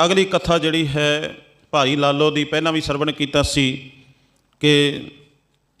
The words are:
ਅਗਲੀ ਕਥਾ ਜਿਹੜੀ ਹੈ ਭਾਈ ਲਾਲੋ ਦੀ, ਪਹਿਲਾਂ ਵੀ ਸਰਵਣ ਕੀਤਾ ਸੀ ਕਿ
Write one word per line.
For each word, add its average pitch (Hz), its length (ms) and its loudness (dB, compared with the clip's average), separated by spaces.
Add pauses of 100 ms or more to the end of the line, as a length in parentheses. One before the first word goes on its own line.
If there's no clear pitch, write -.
ਅਗਲੀ 190 200 2
ਕਥਾ 170 320 0
ਜਿਹੜੀ 160 300 -2
ਹੈ 147 480 -2 (360)
ਭਾਈ 143 240 2
ਲਾਲੋ 143 360 2
ਦੀ, 147 120 -2
ਪਹਿਲਾਂ 156 280 -2
ਵੀ 160 100 -2
ਸਰਵਣ 147 300 -4
ਕੀਤਾ 143 300 -2
ਸੀ 135 500 -2 (680)
ਕਿ 147 440 2 (760)